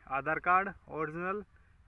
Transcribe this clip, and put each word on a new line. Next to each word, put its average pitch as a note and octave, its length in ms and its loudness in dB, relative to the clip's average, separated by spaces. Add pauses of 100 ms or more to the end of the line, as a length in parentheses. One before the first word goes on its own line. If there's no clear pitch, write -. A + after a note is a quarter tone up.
(100)
आधार C#3 300 0
कार्ड F#3 320 4 (180)
original, E3+ 540 -4 (440)